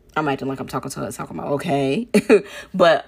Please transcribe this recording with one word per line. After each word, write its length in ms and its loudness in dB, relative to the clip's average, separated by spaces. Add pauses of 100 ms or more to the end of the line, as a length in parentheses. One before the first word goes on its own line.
(160)
I'm 120 -2
acting 200 -4
like 120 -8
I'm 60 -8
talking 240 -8
to 100 -10
her, 120 -8
talking 260 -10
about, 140 -4
okay. 560 -2 (320)
<laughs> 40 -16 (300)
But, 320 4